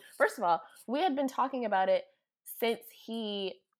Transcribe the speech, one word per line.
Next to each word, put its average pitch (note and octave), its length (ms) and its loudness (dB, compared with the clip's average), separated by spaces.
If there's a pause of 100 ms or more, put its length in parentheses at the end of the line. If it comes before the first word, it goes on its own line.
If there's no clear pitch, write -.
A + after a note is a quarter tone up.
(160)
first - 220 2
of A3 60 -2
all, E3+ 180 2 (240)
we C4+ 140 -2
had E4 160 2
been C#4 100 0
talking C4 380 -2
about F#3+ 240 2
it F#3+ 160 4 (400)
since - 360 -2 (120)
he, G#3 680 -6 (200)